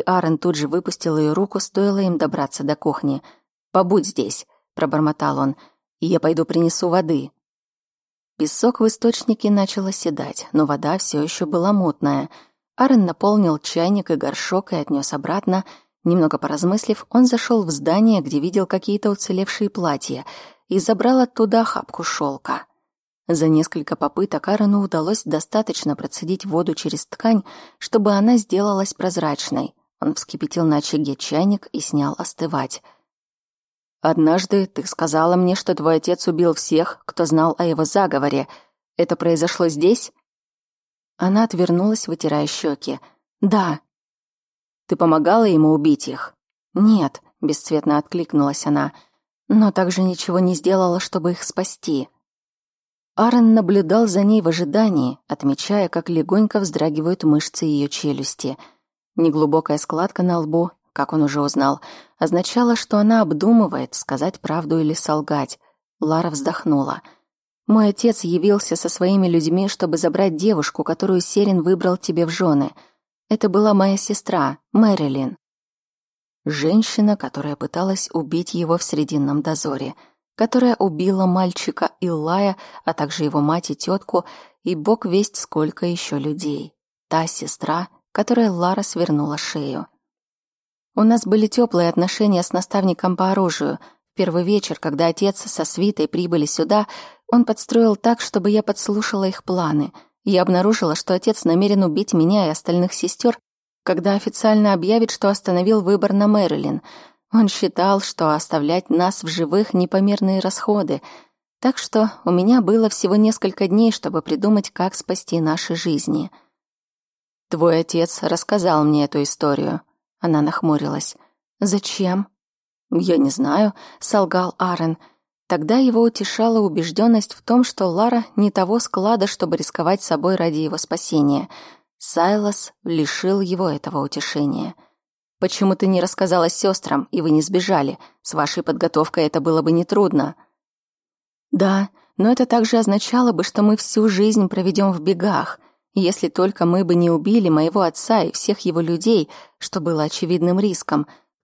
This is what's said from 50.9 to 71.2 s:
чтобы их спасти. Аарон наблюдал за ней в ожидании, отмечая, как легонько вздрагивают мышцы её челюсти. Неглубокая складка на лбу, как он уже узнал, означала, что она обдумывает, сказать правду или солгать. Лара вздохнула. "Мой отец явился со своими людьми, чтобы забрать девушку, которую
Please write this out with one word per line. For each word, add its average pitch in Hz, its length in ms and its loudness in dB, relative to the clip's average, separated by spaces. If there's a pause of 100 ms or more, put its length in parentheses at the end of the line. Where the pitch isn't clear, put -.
чтобы 175 300 -4
их - 120 -6
спасти. - 640 -6 (1080)
Аарон 226 380 6
наблюдал 202 540 4
за 196 160 0
ней 214 180 4
в 165 60 0
ожидании, 175 800 0
отмечая, 165 600 -2
как - 200 -6
легонько 185 520 2
вздрагивают 160 640 -2
мышцы 151 400 0
её 143 240 0
челюсти. 139 680 -6 (600)
Неглубокая 156 600 2
складка 175 460 -4
на 175 160 0
лбу, 165 320 -2 (220)
как 139 200 -4
он 156 100 2
уже 143 180 -2
узнал, 139 400 0 (360)
означала, 226 580 0
что - 220 -2
она 220 240 4
обдумывает, 165 720 2
сказать 147 440 -4
правду 160 400 -2
или 151 140 0
солгать. 151 640 -4 (400)
Лара 160 300 0
вздохнула. 143 720 -2 (640)
"Мой 214 220 4
отец 220 340 0
явился 180 520 0
со 170 140 -2
своими 185 380 2
людьми, 170 400 2
чтобы 175 300 -2
забрать 170 380 0
девушку, 160 480 0
которую 185 380 0